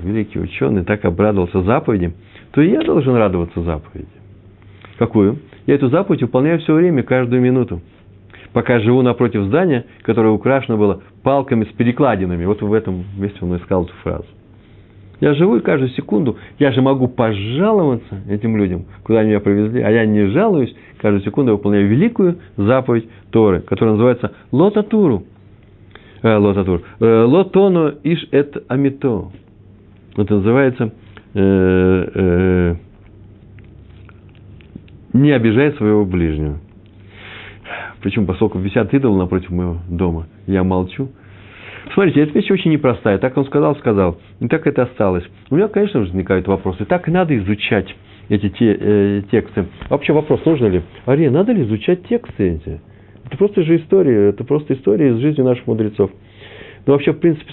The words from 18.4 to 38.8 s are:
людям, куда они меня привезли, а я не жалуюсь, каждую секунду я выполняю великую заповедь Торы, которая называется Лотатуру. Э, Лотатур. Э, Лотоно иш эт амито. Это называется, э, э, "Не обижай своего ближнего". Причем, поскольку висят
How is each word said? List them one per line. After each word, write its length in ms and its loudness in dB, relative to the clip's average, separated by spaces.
людям, 280 -2
куда 180 2
они 100 2
меня 100 2
привезли, 420 0
а 80 0
я 160 4
не 200 2
жалуюсь, 480 0
каждую 240 0
секунду 260 0
я 60 4
выполняю 320 0
великую 480 2
заповедь 520 0
Торы, 300 4
которая 340 0
называется 380 0
Лотатуру. 720 2
Э, 140 4
Лотатур. 460 2
Э, 240 4
Лотоно 680 2
иш 260 -2
эт 380 -2
амито. 560 -2
Это 200 0
называется, 560 0
э, 800 2
э, 600 2
"Не 180 6
обижай 400 2
своего 320 2
ближнего". 540 -2
Причем, 240 -2
поскольку 340 -2
висят 340 -2